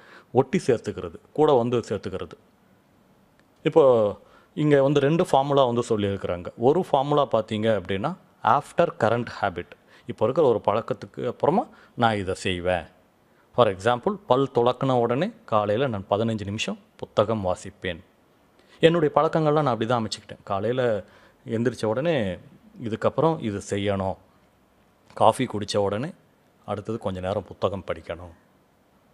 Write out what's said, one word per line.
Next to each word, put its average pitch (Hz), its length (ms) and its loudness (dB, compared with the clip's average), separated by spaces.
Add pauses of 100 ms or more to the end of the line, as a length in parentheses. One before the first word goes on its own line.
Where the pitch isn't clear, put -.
(320)
ஒட்டி 135 260 2 (100)
சேர்த்துக்கிறது, 92 520 -2 (140)
கூட 151 200 4
வந்து 120 260 2
சேர்த்துக்கிறது. 92 520 -8 (1300)
இப்போ 127 560 4 (340)
இங்க 147 300 4
வந்து 143 160 2
ரெண்டு 156 240 2
ஃபார்முலா 139 500 2
வந்து 120 160 0
சொல்லியிருக்கிறாங்க. 98 560 -2 (120)
ஒரு 147 340 2
ஃபார்முலா 143 400 2
பார்த்தீங்க 110 500 0
அப்படின்னா, 98 340 -4 (280)
after 139 440 2 (120)
current 117 260 0 (160)
habit. 90 240 -4 (400)
இப்போ 110 200 -2
இருக்கிற 139 220 2
ஒரு 104 180 2
பழக்கத்துக்கு 110 600 -4
அப்புறமா 151 400 0 (260)
நான் 113 240 2
இதை 92 160 -4
செய்வேன். 90 500 -2 (720)
For 120 120 4
example, 117 500 -2 (100)
பல் 131 260 2
துலக்கின 123 380 2
உடனே 123 400 0 (140)
காலையில 107 420 0
நான் 98 220 -6
பதினஞ்சு 107 340 0
நிமிஷம் 104 360 -8 (160)
புத்தகம் 107 460 -2
வாசிப்பேன். 90 640 -6 (760)
என்னுடைய 160 360 4
பழக்கங்கள்லாம் 156 360 2
நான் 151 140 2
அப்படி 117 200 0
தான் 117 180 0
அமைச்சுக்கிட்டேன். - 400 -12
காலையில 110 600 -2 (460)
எந்திரிச்ச 117 360 -2
உடனே 110 520 -2 (460)
இதுக்கப்புறம் 131 580 -2
இது 101 280 -6
செய்யணும். 98 460 -2 (1000)
காஃபி 113 400 4
குடிச்ச 104 240 -6
உடனே 104 340 -2 (540)
அடுத்தது 104 320 -8
கொஞ்ச 95 220 -8
நேரம் 95 280 -4
புத்தகம் 98 360 -4 (100)
படிக்கணும் 85 540 -14 (680)